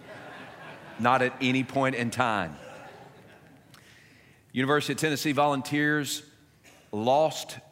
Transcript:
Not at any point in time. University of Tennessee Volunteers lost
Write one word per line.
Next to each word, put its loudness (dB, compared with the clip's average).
Not 4
at 2
any 2
point 0
in -2
time. 0
University 2
of -4
Tennessee 0
Volunteers 2
lost 2